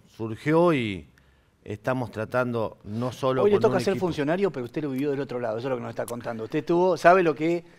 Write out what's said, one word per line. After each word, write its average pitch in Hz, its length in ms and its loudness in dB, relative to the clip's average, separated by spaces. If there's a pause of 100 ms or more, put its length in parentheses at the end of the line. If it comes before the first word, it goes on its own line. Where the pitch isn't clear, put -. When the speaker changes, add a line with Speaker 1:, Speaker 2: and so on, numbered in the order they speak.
(160)
Speaker 1:
surgió 151 560 2
y 104 360 -2 (560)
estamos 117 460 -4
tratando 117 720 -4
no 117 280 -6
solo 131 320 0
Speaker 2:
Hoy 208 60 4
le 202 60 6
Speaker 1:
con - 60 2
Speaker 2:
toca - 140 4
Speaker 1:
un - 40 0
Speaker 2:
ser 196 140 0
Speaker 1:
equipo. 180 120 -2
Speaker 2:
funcionario, 160 460 0
pero 127 120 -6
usted - 180 -8
lo 147 80 -4
vivió 135 200 -2
del 139 100 -4
otro 123 200 -6
lado, 113 180 -2
eso 131 100 -6
es - 20 -2
lo 127 60 0
que 117 60 -6
nos 117 80 -8
está 113 160 -6
contando. 120 380 -8
Usted 147 200 -4
tuvo, 175 320 2
sabe 180 260 8
lo 156 120 2
que 170 300 -2 (140)